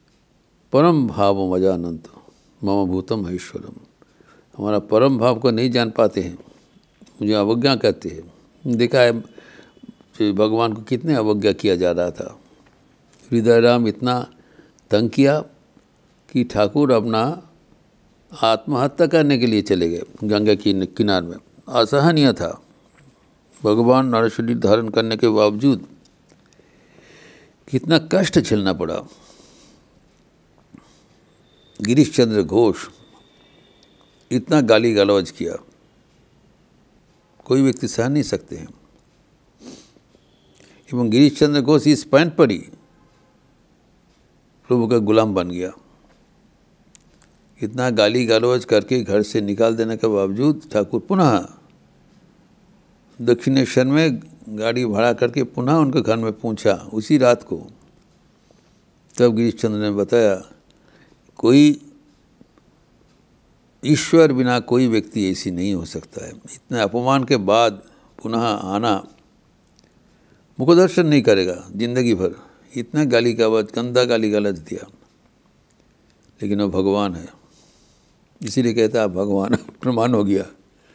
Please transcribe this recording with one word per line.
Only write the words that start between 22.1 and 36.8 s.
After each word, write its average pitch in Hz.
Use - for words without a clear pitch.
था, -
भगवान 120
नर 113
शरीर 117
धारण 110
करने 113
के 117
बावजूद 107
कितना 160
कष्ट 180
झेलना 101
पड़ा। 82
गिरीश 123
चंद्र 110
घोष 98
इतना 143
गाली 113
गलौज 101
किया, -